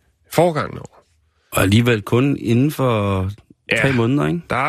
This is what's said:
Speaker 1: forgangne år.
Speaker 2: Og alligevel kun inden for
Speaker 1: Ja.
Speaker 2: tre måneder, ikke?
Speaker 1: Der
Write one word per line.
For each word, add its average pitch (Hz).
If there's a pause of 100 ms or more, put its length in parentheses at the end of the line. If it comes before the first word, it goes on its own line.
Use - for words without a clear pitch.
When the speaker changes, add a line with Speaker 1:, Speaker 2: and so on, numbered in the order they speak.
(320)
Speaker 1:
forgangne 151
år. - (460)
Speaker 2:
Og 101
alligevel 110
kun 135
inden 123
for 101 (420)
Speaker 1:
Ja. 113
Speaker 2:
tre 135
måneder, 131
ikke? 170
Speaker 1:
Der 113 (140)